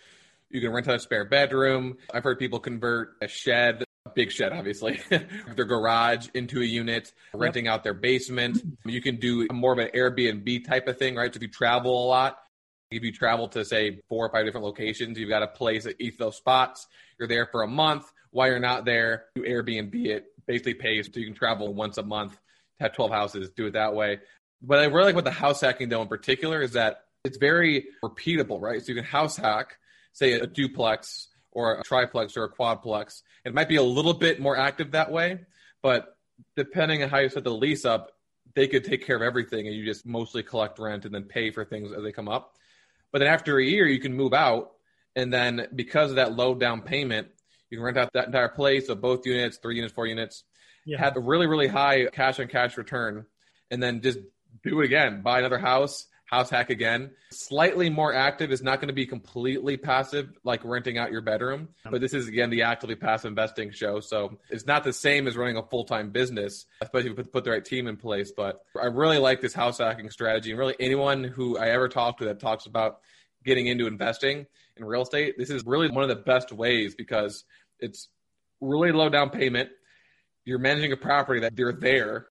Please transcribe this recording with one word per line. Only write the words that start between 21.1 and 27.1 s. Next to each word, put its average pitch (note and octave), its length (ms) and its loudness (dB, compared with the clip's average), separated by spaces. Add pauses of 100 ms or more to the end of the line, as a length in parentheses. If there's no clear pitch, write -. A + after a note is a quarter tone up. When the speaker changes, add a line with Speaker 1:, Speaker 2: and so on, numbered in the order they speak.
Speaker 1:
you A2 60 -6
can G#2+ 100 -12
travel G#2+ 360 -2
once G#2 260 -4
a G#2+ 40 -6
month, G#2 340 -6 (440)
have A2+ 140 -2
twelve A2 180 0
houses, G#2 380 -2
do A2 160 -6
it G#2 80 -6
that G#2+ 200 0
way. G#2 240 0 (420)
What C#3+ 200 4
I D3+ 60 6
really D#3+ 180 6
like G3 100 6
about E3 100 0
the B2+ 60 0
house C#3+ 300 0
hacking, B2+ 280 0
though, A2+ 140 0
in G#2 60 -6
particular, D3 540 -2
is A#2+ 100 -2
that A#2 320 0 (200)